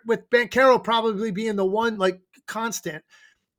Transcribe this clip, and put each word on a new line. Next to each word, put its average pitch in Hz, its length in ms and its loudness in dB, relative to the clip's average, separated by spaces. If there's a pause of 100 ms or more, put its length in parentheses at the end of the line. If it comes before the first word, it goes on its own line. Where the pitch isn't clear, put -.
with 220 240 -2
Banchero 240 520 4
probably 226 460 -2
being 214 260 -4
the 196 100 0
one, 220 340 -2
like, 185 200 0 (280)
constant. 214 560 -8 (560)